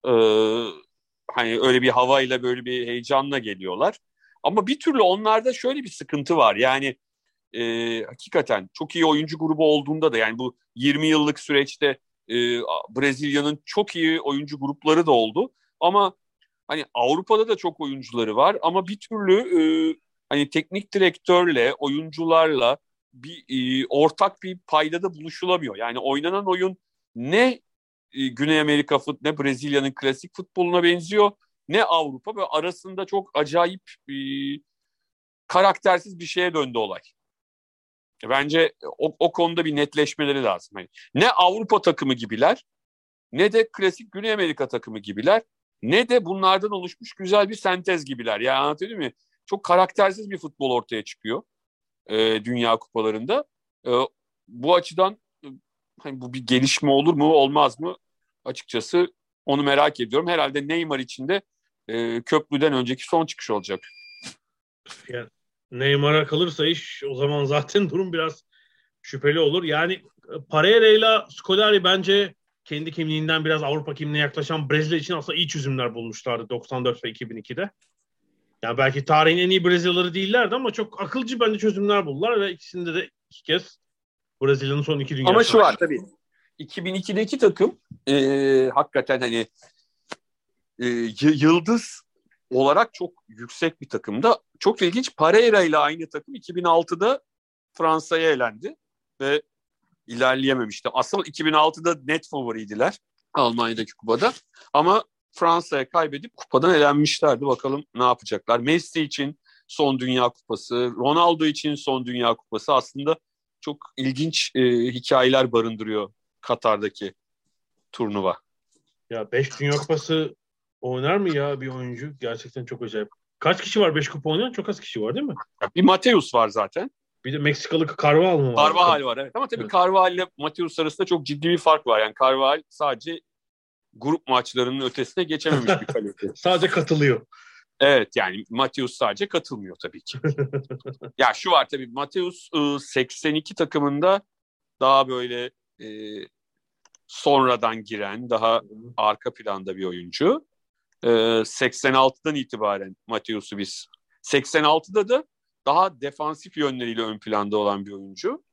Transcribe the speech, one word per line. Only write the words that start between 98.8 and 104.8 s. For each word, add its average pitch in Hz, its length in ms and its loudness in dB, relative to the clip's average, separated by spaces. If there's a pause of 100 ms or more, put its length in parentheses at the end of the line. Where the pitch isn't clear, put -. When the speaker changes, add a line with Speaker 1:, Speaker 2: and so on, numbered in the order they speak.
Speaker 1:
ve 143 220 0 (640)
ilerleyememişti. 127 880 0
Asıl 170 340 -2
iki 156 180 -8
bin 156 80 2
altıda 160 420 2 (100)
net 156 260 -4
favoriydiler 113 680 -4 (360)
Almanya'daki 117 600 -2
kupada. 123 380 0 (400)
Ama 175 320 4 (280)